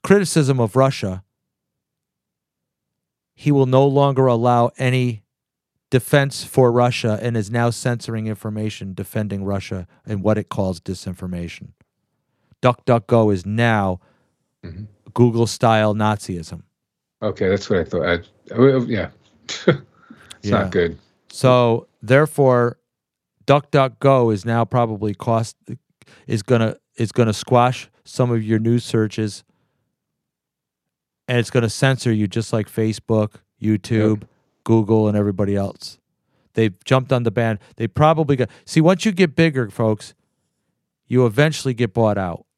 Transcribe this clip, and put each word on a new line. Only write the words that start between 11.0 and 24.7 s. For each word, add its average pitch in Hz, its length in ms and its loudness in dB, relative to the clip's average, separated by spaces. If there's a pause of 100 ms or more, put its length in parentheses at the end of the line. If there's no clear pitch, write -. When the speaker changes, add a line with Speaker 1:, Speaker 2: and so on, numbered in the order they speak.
Speaker 1:
DuckDuckGo 117 720 2
is 90 140 -4
now 104 540 0 (640)
Speaker 2:
Mm-hmm. 90 200 -14 (300)
Speaker 1:
Google-style 113 800 2
Nazism. 101 680 -4 (600)
Speaker 2:
Okay, 101 260 -4
that's 98 220 -2
what 101 80 2
I 80 60 0
thought. 85 200 -4
I, 87 500 -6
I, - 20 -4
I, 131 240 4
yeah. 110 300 -6 (560)
<laughs> - 20 -
It's 147 100 2 (640)
Speaker 1:
Yeah. 101 80 -6 (120)
Speaker 2:
not 95 100 -6
good. 85 260 -2 (320)
Speaker 1:
So, 123 560 2 (160)
therefore, 127 760 2 (680)
DuckDuckGo 135 840 2
is 101 120 -4
now 117 200 0
probably 107 500 -2